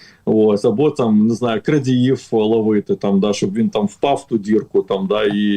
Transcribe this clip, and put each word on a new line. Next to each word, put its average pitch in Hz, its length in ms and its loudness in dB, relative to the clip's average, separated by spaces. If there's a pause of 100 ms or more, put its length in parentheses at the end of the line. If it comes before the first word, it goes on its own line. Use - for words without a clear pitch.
(240)
Ось, 107 400 2
або 123 260 2
там, 110 360 2
не 117 80 0
знаю, 113 300 -4
крадіїв 131 680 0
ловити, 107 600 0
там, 98 260 0
да, 104 120 0
щоб 98 220 -4
він 110 160 0
там 104 160 -2
впав 139 300 -2
в - 120 -10
ту 117 100 -2
дірку, 101 440 -2
там, 98 240 -4
да, 104 180 -2
і 104 160 -2 (160)